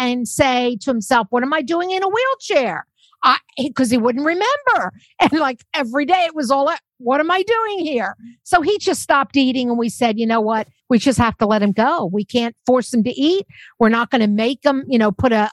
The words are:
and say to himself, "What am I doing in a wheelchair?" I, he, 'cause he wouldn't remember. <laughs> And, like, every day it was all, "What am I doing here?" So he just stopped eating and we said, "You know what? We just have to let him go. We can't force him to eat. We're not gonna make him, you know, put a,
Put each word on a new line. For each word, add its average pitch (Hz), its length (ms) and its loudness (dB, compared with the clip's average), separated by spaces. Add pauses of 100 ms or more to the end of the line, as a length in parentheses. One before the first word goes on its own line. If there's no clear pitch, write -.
and 247 260 -2
say 247 540 0
to 277 100 -4
himself, 233 400 0
"What 247 140 0
am 277 80 -2
I 311 100 0
doing 339 300 -2
in 381 100 -2
a 392 60 0
wheelchair?" 403 800 -2 (360)
I, 262 140 4 (180)
he, 277 180 -4
'cause 254 180 0
he 247 80 2
wouldn't 240 280 0
remember. 427 640 0 (140)
<laughs> - 140 -6
And, 339 140 2
like, 277 260 0 (140)
every 277 320 -2
day 349 200 2
it 330 80 -6
was 277 160 -2
all, 277 220 2 (260)
"What 262 220 0
am 320 100 0
I 381 140 0
doing 440 400 -2
here?" 233 320 -4 (260)
So 359 200 0
he 392 160 0
just - 220 -2
stopped 277 360 0
eating 254 320 0
and 240 100 -2
we 233 120 -2
said, 226 280 -2
"You 233 80 -2
know 226 140 0
what? 214 260 -2 (220)
We 240 100 4
just 247 220 0
have 226 180 2
to 214 80 2
let 214 160 2
him 202 80 2
go. 240 420 0
We 208 120 -2
can't 240 320 -4 (100)
force 254 260 0
him 226 120 2
to 247 60 -4
eat. 349 360 0 (320)
We're 220 120 4
not 233 200 0
gonna 233 160 2
make 220 380 0
him, 277 240 0
you 254 100 2
know, 214 140 2
put 254 200 0
a, 214 200 0